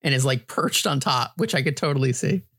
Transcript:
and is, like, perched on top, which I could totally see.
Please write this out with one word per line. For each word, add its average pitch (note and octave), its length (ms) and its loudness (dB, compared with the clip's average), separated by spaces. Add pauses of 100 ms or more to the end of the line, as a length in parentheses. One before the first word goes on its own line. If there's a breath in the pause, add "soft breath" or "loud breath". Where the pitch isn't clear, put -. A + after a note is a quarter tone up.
and C#3 120 2
is, C3 100 2
like, C3 220 0
perched - 400 -2
on C#3+ 140 0
top, B2+ 360 0
which A3 180 -2
I C3+ 80 0
could C#3+ 140 -2
totally C3+ 360 0
see. - 320 0 (140)